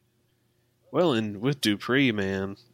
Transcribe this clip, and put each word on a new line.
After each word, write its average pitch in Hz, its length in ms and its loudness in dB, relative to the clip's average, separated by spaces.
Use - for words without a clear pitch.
Well, 156 220 2
and 107 280 -2
with 139 200 -2
Dupree, 120 520 2
man, 98 440 -2